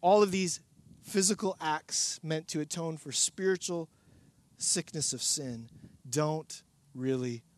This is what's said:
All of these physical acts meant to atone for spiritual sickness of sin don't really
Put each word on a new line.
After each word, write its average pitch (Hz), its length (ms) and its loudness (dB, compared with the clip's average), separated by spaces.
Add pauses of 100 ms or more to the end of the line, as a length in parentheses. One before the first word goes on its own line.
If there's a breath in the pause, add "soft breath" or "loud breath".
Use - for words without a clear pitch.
All 208 240 8
of 196 80 -2
these 185 280 0 (440)
physical 190 560 0
acts - 600 -2
meant 160 280 -4
to 160 120 -4
atone 160 360 -6
for 151 160 -12
spiritual 180 760 0 (680 soft breath)
sickness - 540 -2
of 127 100 -6
sin 120 460 -4 (400 loud breath)
don't 151 560 -2 (300)
really 127 500 -2 (140)